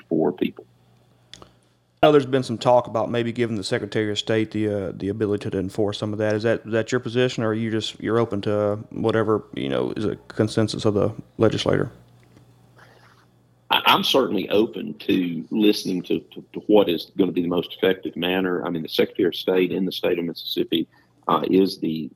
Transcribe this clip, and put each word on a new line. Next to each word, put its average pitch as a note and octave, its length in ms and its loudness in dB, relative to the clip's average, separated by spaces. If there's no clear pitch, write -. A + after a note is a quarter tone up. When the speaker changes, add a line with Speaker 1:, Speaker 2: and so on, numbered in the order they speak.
Speaker 1:
for D#2+ 220 0
people. - 340 -4
Speaker 2:
Now, D3+ 100 8
there's C#3 140 6
been B2+ 180 0
some A2+ 140 -4
talk B2 280 4
about A2 240 -2
maybe A#2 220 -2
giving A#2 240 -2
the F#2+ 80 -4
Secretary G#2+ 480 -2
of G2+ 60 -6
State A2 340 0
the, G#2+ 160 0
uh, G2+ 260 -2
the F#2 140 -4
ability G#2 420 -2
to F#2+ 80 -2
enforce G2 400 -2
some G#2+ 140 -4
of G#2 80 -4
that. G#2+ 160 0
Is G#2+ 80 -2
that, A2+ 200 0
is G#2+ 60 -10
that A2 220 -2
your B2 80 2
position, B2 420 0
or A2 60 0
are A2 60 0
you A2+ 180 -2
just, A2 280 -4
you're A2 180 0
open A2 240 0
to G#2 360 0
whatever, A2 520 2
you C2+ 140 -4
know, B1+ 280 0
is G#2+ 80 -4
a - 100 -2
consensus A2 560 0
of G#2+ 100 2
the G2 160 2
legislator? G#2+ 520 2
Speaker 1:
I, - 160 2
I'm D3+ 180 4
certainly A2+ 460 0
open G2 480 0
to F2 520 -2
listening G2+ 520 2
to, E2+ 180 -2
to, - 320 -18
to F2 160 -10
what G#2 200 6
is E2 280 -4
gonna F#2 160 2
be F2+ 100 0
the E2+ 60 -2
most F2 280 -2
effective - 380 0
manner. F2+ 500 -2
I F2 60 -4
mean, E2 120 -4
the D2 60 -8
Secretary - 380 0
of D#2+ 80 0
State F#2 380 0
in F#2 140 -2
the - 40 -2
state F2+ 300 -2
of E2+ 40 -4
Mississippi, E2 600 -4
uh, E2 220 2
is F#2 300 4
the, D#2+ 360 -4